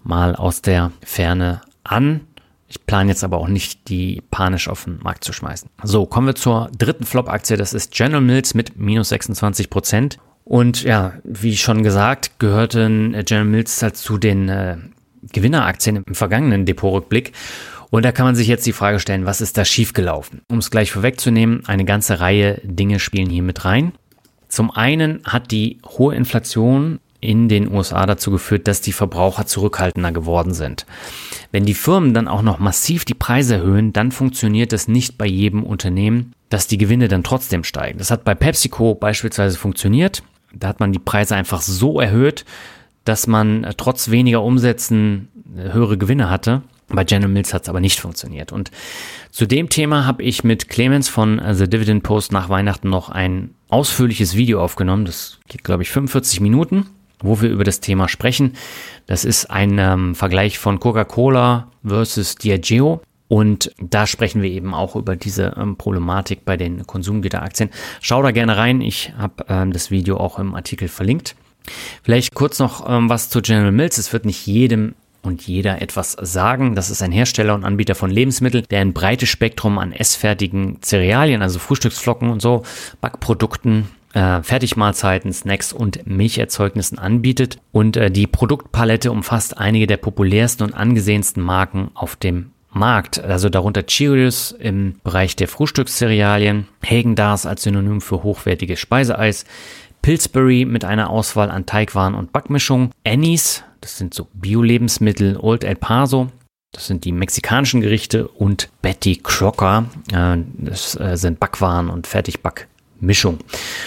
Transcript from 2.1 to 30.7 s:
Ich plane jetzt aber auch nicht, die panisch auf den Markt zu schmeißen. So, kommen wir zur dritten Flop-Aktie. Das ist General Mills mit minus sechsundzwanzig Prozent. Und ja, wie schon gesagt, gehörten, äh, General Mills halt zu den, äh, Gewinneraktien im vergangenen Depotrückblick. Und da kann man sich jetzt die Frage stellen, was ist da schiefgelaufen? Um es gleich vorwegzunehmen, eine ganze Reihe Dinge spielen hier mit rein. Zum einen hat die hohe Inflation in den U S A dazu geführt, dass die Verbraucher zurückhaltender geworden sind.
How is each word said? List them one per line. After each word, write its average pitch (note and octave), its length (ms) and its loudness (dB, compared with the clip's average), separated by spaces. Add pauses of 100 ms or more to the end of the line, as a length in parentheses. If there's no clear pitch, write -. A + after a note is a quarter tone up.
Ich - 180 -20
plane G2+ 240 2
jetzt F#2+ 140 -2
aber F2 140 -2
auch E2 100 -4
nicht, - 400 -4
die F#2 420 -4
panisch F#2 380 -2
auf - 160 -8
den E2+ 180 -10
Markt - 220 -8
zu - 80 -8
schmeißen. - 360 -12 (140)
So, G#2 240 2
kommen B2+ 220 2
wir C3 80 0
zur A#2 420 0
dritten A#2 260 -2
Flop-Aktie. A2 520 -2
Das G2+ 160 -4
ist - 200 -6
General C#3+ 280 0
Mills B2+ 340 4
mit A#2 240 -2
minus G#2 300 0
sechsundzwanzig G#2 640 -2
Prozent. A2 480 -2 (260)
Und A#2+ 400 2
ja, G2+ 300 2 (100)
wie G#2+ 320 -2
schon A2 260 2
gesagt, G#2+ 560 2
gehörten, A2 760 2
äh, G#2+ 100 -4
General G#2+ 240 2
Mills A2 340 0
halt G#2+ 140 -2
zu G#2+ 220 -4
den, G2 300 2
äh, F#2+ 280 -4 (560)
Gewinneraktien G#2 760 0
im F#2 80 -10
vergangenen G#2+ 500 2
Depotrückblick. G2 680 0 (580)
Und A2+ 140 4
da B2 80 4
kann B2+ 140 2
man B2 100 4
sich A#2 100 2
jetzt A#2 200 2
die A2+ 60 2
Frage G2+ 280 0
stellen, F#2+ 260 -2
was G2 140 -2
ist A2 180 -2
da G2 60 4
schiefgelaufen? F2+ 840 -2
Um A#2 100 -2
es A2 120 -4
gleich A2 220 0
vorwegzunehmen, A2+ 760 2
eine F#2+ 180 0
ganze G2+ 360 0
Reihe G2+ 420 2
Dinge G2 380 0
spielen F#2+ 300 -2
hier F2 120 -2
mit F2+ 220 -4
rein. B2+ 300 0 (520)
Zum - 240 -2
einen D#3 540 0
hat - 260 -4
die A2 280 -2 (200)
hohe C#3 160 4
Inflation B2 880 0 (220)
in A2 280 4
den G#2 200 2
U G2+ 100 0
S - 120 -4
A F2+ 140 2
dazu G2+ 240 0
geführt, G2 360 0
dass G2+ 140 0
die G2 120 -4
Verbraucher F#2 520 0
zurückhaltender F#2 640 -2
geworden E2+ 440 0
sind. D2+ 320 -8 (640)